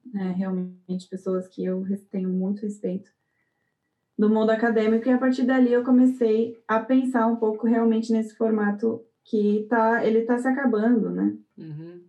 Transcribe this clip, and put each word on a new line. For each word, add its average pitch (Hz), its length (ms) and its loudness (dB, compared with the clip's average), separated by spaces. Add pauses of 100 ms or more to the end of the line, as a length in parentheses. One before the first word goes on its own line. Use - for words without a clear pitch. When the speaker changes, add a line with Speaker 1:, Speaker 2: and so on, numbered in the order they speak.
(120)
Speaker 1:
É, 190 200 -4
realmente 185 760 -6
pessoas 185 380 -6
que - 180 -10
eu 185 180 -4
res-, 196 240 -6
tenho 185 220 -6
muito 190 340 -2
respeito 190 460 -8 (1120)
do 208 100 4
mundo 220 220 2
acadêmico, 226 560 0
e 254 60 2
a 247 60 2
partir 254 260 0
dali 247 280 4
eu 247 120 2
comecei 247 840 2
a 220 140 0
pensar 247 480 2
um 226 80 0
pouco 214 280 -2
realmente 226 460 2
nesse 220 240 -2
formato 214 680 -2 (180)
que 208 480 0
tá, 226 340 2
ele 226 180 2
tá 240 140 0
se 247 120 -2
acabando, 226 640 0
né? 202 260 -2 (200)
Speaker 2:
Uhum. 165 520 -14